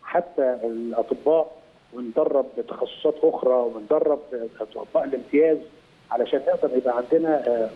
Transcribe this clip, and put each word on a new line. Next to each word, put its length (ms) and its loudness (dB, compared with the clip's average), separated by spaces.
حتى 600 -2
الأطباء 880 0
وندرب 520 0
تخصصات 560 -4
أخرى 300 4
وندرب 680 0
أطباء 420 -4
الامتياز 540 2
علشان 360 0
نقدر 300 0
يبقى 200 0
عندنا، 500 2
آه، 280 0